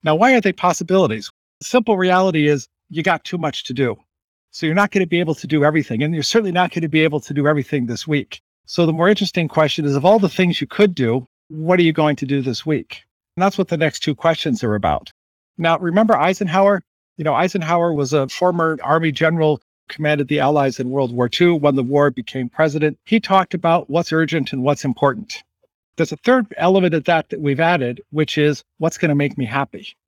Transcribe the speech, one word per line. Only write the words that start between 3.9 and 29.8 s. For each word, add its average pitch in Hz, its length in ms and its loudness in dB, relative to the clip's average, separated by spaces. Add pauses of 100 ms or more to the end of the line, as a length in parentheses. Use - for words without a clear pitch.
So - 140 -8
you're 160 100 -2
not 202 160 0
gonna 190 160 0
be 175 120 0
able 160 160 -2
to - 120 -16
do 147 160 0
everything. 143 400 0
And 156 100 -2
you're 151 100 -4
certainly 214 280 0
not 180 200 0
gonna 165 180 -4
be 156 140 2
able 151 180 0
to - 120 -12
do 143 140 0
everything 143 380 0
this 117 220 -8
week. 147 340 -4 (240)
So 175 200 0
the 160 60 2
more 165 160 2
interesting 190 400 0
question 156 380 0
is, 139 100 0
of 139 80 0
all 208 160 6
the 196 80 2
things 175 320 0
you - 80 -6
could 196 260 2
do, 127 320 0 (220)
what 160 320 0
are 175 40 4
you 160 100 4
going 151 240 0
to 139 80 -6
do 139 160 -2
this 123 240 -6
week? - 380 -6 (340)
And 180 60 0
that's 196 140 0
what 185 120 -2
the 165 80 -2
next 151 220 -2
two 147 160 -4
questions 156 480 -2
are 107 120 0
about. 85 360 -2 (460)
Now, 165 200 0
remember 185 400 2
Eisenhower? 190 640 2 (360)
You 160 60 -8
know, 147 120 0
Eisenhower 170 580 0
was 143 180 -2
a 139 160 0
former 165 560 0
Army 160 280 0
general, 160 500 0 (260)
commanded 147 400 -2
the 147 120 0
Allies 139 400 0
in 123 100 -6
World 131 220 -2
War 123 180 0
Two, 175 260 2
won 143 200 2
the 135 80 0
war, 143 280 2
became 127 380 -8
president. 151 560 0
He 220 140 2
talked 190 340 0
about 170 360 0
what's 170 220 -2
urgent 156 420 0
and 127 100 -4
what's 143 220 0
important. 123 580 -2 (540)
There's 160 160 -2
a 147 40 -12
third 247 300 2 (100)
element 180 360 2
of 156 120 -2
that 165 240 0
that - 120 -10
we've 139 180 -2
added, 131 500 0
which 151 280 -2
is 147 260 0 (140)
what's 160 200 -2
gonna 151 180 0
make 143 220 0
me 131 80 -2
happy. - 500 -8 (120)